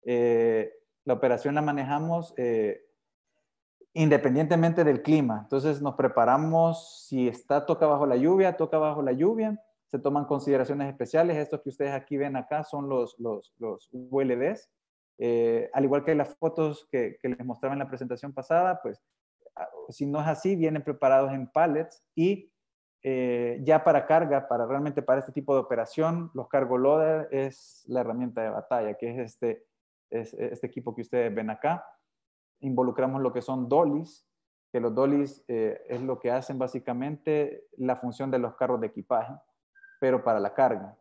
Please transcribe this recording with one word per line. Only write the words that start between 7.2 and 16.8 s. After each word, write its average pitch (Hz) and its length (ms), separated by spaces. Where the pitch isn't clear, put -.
está, 143 400
toca 156 180
bajo 147 220
la 131 80
lluvia, 180 420
toca 160 220
bajo 151 240
la 135 80
lluvia. 214 500
Se - 100
toman 143 260
consideraciones 139 640
especiales. 156 480
Estos 151 240
que 139 80
ustedes 139 240
aquí 139 240
ven 139 180
acá 151 300
son 143 240
los, 123 300
los, 113 380
los 110 360
U 127 260
L 127 160
Ds. 156 340
Eh, 117 540
al 135 140
igual 143 180
que 156 100
las 147 220
fotos 156 560